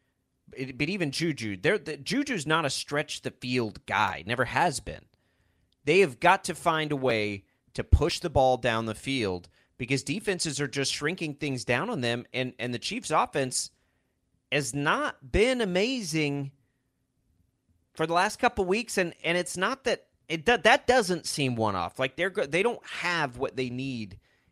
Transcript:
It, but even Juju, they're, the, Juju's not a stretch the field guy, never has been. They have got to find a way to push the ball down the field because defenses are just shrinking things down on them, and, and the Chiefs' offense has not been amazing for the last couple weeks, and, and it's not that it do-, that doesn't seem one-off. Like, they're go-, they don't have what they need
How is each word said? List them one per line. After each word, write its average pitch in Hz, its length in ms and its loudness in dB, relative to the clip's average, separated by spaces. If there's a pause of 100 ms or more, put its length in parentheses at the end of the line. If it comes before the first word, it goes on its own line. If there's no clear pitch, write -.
(540)
It, 131 240 -10
but 143 120 -2
even 180 220 -2
Juju, 127 460 -4
they're, 160 200 2
the, 151 200 -8
Juju's 196 500 -4
not 160 180 2
a 135 40 0
stretch - 520 -4
the 123 100 -6
field 123 540 -4
guy, 95 400 0
never 120 200 0
has 143 340 2
been. - 260 -12 (800)
They 165 160 4
have 143 200 4
got 180 260 4
to 165 100 -4
find 156 360 0
a 147 60 0
way 107 460 0 (300)
to - 100 -6
push - 360 2
the 175 100 -4
ball 131 280 4
down 113 280 0
the 107 100 -4
field 104 540 -4 (280)
because 127 260 -2
defenses 165 560 -4
are 143 80 -2
just 139 260 -2
shrinking 151 420 -4
things 135 280 -4
down 135 260 0
on 185 120 -4
them, 120 320 -2
and, 127 260 -4
and 123 140 -4
the 117 60 -6
Chiefs' 202 320 -6
offense 156 600 0 (800)
has 131 220 -2
not 151 580 -2
been 247 300 4
amazing 170 920 0 (1400)
for 160 120 -2
the 165 80 -2
last 190 260 2
couple 185 260 2
weeks, 214 320 0
and, 175 160 0 (100)
and 170 140 0
it's 175 200 -4
not 220 280 -2
that - 220 -2 (200)
it 160 180 -4
do-, 240 120 6
that 214 280 6
doesn't 185 400 2
seem 131 300 0
one-off. 98 420 0
Like, 131 180 -4
they're 180 140 -2
go-, 185 160 -2
they 165 180 0
don't 233 240 0
have 156 500 -2
what 131 180 -4
they 131 140 -2
need 120 500 -6 (320)